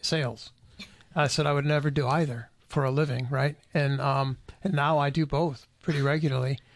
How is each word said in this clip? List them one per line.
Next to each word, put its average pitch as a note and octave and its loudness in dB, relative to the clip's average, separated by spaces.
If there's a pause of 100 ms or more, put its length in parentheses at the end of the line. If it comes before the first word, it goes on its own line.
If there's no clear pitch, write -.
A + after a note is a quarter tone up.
sales. - -4 (640)
I D3 2
said D3 0
I C#3+ 2
would C#3+ 0
never D3+ 2
do C#3 0
either C3+ -2 (180)
for D3 -2
a C3 2
living, C3 0
right? C#3+ 0 (180)
And, C#3 0
um, C3+ 0 (260)
and G3 0
now D3 2
I C#3+ 2
do D#3+ 0
both C#3+ -2 (140)
pretty D3 -2
regularly. C#3 0 (180)